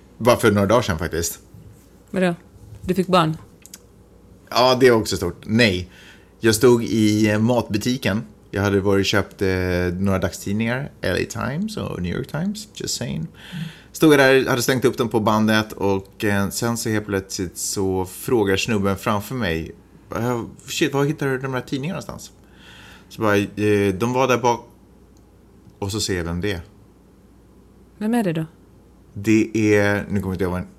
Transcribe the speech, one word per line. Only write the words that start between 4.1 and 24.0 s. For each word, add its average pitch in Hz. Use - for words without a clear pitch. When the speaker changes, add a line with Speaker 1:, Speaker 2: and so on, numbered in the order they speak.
Speaker 1:
Ja, 123
det 131
är 123
också 101
stort. 87
Nej. 98
Jag 110
stod 120
i, 107
eh, 107
matbutiken. 113
Jag 98
hade 98
varit 98
och 95
köpt, -
eh, 95
några 95
dagstidningar, 113
L 92
A 107
Times 208
och -
New 87
York -
Times, 190
just -
saying. 156
Stod 160
jag 139
där, 135
hade 123
slängt 127
upp 120
dem 120
på 113
bandet 107
och, 98
eh, 101
sen 117
så 117
helt 107
plötsligt 95
så 95
frågar 98
snubben 98
framför 107
mig, 82
"Eh, 117
shit, 147
var 143
hittar 151
du 131
de 135
här 123
tidningarna 147
någonstans?" -
Så -
bara, 104
eh, 101
"De 117